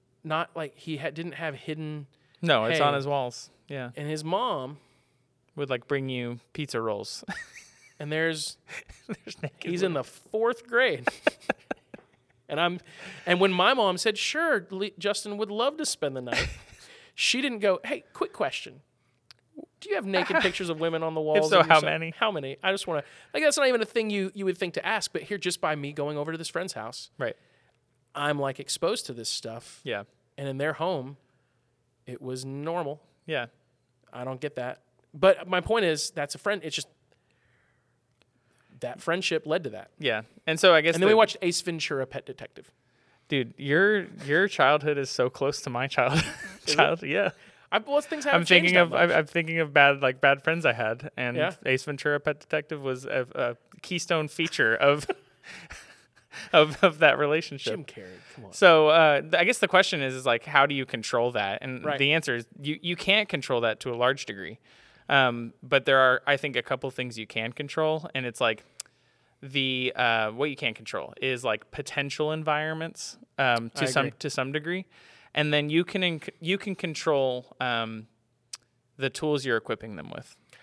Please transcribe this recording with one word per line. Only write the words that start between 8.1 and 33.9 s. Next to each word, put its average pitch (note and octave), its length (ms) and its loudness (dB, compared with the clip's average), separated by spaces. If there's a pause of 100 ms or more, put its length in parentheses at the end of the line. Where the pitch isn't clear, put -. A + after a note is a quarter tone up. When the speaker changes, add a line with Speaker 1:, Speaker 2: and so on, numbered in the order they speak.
Speaker 1:
there's, D#3 460 -2 (260)
Speaker 2:
<laughs> - 220 -20 (180)
There's - 180 -14
naked - 300 -10
Speaker 1:
he's F3 100 -2
in F#3 100 0
Speaker 2:
women. C#3+ 120 -2
Speaker 1:
the - 40 -14 (220)
fourth A3+ 380 -2
grade. A#3 440 2
Speaker 2:
<laughs> - 60 -18 (1300)
Speaker 1:
And D3 80 -4
I'm, F3 220 0 (460)
and F3+ 140 2
when F#3+ 120 6
my F#3 220 4
mom G3+ 240 2
said, G#3+ 180 0
"Sure, D4 540 -2
Le-, G3 180 -6 (100)
Justin G3+ 380 -4
would G3+ 140 -4
love A#3+ 260 -2
to D#4 80 -6
spend C#3 320 -4
the B2+ 60 -6
night," A#2+ 260 -2 (320)
Speaker 2:
<laughs> - 340 -20
Speaker 1:
she - 280 0
didn't B3+ 160 -2
go, G3 260 2
"Hey, D4+ 200 -6 (100)
quick - 180 -4
question. - 480 -6 (1000)
Do - 100 -16
you G4 60 0
have C4+ 100 -4
naked F#3+ 300 0
Speaker 2:
<laughs> D#4+ 40 6
Speaker 1:
pictures F3+ 300 -2
of D#3 100 -4
women E3 220 -2
on D#3+ 100 -2
the D#3+ 80 -2
walls D3+ 180 2
Speaker 2:
If D#3 120 4
so, F#3 100 8
Speaker 1:
of D#3+ 60 8
your D#3+ 80 8
Speaker 2:
how D#3 60 10
Speaker 1:
son?" D#3 100 0
Speaker 2:
many? E3 260 -4
Speaker 1:
How A3 160 2
many? C#3 300 -6
I F#3+ 100 0
just G3 140 -4
wanna, D#3 160 -2 (320)
like, D4+ 80 0
that's D4 160 4
not C#4 100 2
even A#3+ 140 2
a - 20 0
thing A3 240 -2
you, G3 260 -2
you G3 120 -6
would F#3 100 0
think F3+ 180 -4
to - 120 -4
ask, G#3 260 -2
but - 120 -4
here, G3+ 120 -6
just F3+ 240 -4
by D3+ 160 0
me C#3+ 160 -8
going D3 240 -6
over D3+ 160 -6
to D#3+ 60 -8
this D#3+ 100 -10
friend's F3+ 240 -6
house, - 460 -12
Speaker 2:
Right. A#2+ 180 -4 (800)
Speaker 1:
I'm, C#3+ 240 -2
like, C3+ 220 -4
exposed F#3 460 -4
to C3+ 60 -10
this A#2 160 -10
stuff. - 560 -10
Speaker 2:
Yeah. G#2 200 -4 (340)
Speaker 1:
And C#3 100 -6
in C3+ 80 -6
their D3 160 -2
home, C#3+ 460 -4 (880)
it B2+ 160 -14
was B2+ 240 -10
normal. D3+ 560 -6 (240)
Speaker 2:
Yeah. C#3 200 -4 (640)